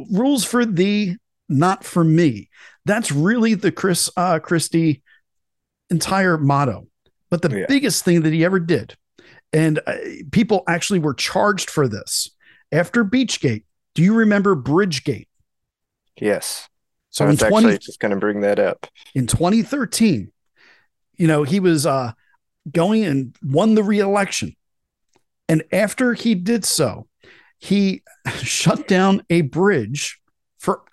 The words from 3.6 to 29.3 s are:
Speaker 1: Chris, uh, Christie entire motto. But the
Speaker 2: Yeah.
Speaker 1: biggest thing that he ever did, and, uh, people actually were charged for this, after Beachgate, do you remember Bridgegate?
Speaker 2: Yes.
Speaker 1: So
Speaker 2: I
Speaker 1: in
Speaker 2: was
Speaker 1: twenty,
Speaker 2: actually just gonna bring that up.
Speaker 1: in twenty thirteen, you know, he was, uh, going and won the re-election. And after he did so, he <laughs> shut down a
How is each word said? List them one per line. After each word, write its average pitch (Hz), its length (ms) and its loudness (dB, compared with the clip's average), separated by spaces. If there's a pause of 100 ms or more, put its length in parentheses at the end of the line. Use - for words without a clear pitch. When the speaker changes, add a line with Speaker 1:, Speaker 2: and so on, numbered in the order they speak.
Speaker 1:
Chris, 180 440 -2
uh, 180 220 0
Christie 160 640 0 (880)
entire 185 480 0
motto. 139 480 0 (460)
But 170 100 -2
the 185 200 -2
Speaker 2:
Yeah. - 60 -4
Speaker 1:
biggest 277 380 0
thing 170 160 4
that 156 100 0
he 160 140 2
ever 190 140 2
did, 165 360 -2 (560)
and, 156 360 2
uh, - 100 -6 (340)
people 208 360 0
actually 175 320 -2
were 147 160 -2
charged 202 560 -2
for 143 160 0
this, - 420 -6 (420)
after 175 320 0
Beachgate, 185 600 -2 (320)
do 156 80 2
you 202 100 4
remember 202 420 4
Bridgegate? 139 720 -2 (840)
Speaker 2:
Yes. - 540 -4 (400)
Speaker 1:
So - 160 -2
Speaker 2:
I 147 40 4
Speaker 1:
in - 20 4
Speaker 2:
was 151 80 2
Speaker 1:
twenty, 113 160 2
Speaker 2:
actually 110 240 4
just - 200 -18
gonna 101 180 -2
bring 104 240 -2
that 101 180 0
up. - 260 -2 (300)
Speaker 1:
in 131 100 -2
twenty 190 380 0
thirteen, 196 680 -2 (840)
you 175 100 0
know, 156 160 2
he 151 180 0
was, 165 280 2
uh, 131 240 -2 (600)
going 208 320 2
and 135 380 -2
won 170 320 2
the 214 100 4
re-election. 202 720 -2 (920)
And 160 120 2 (120)
after 214 400 0
he 226 220 -2
did 190 280 -2
so, - 440 -4 (520)
he 196 420 0 (240)
<laughs> - 120 -6
shut - 500 -2
down 190 420 2
a 175 120 2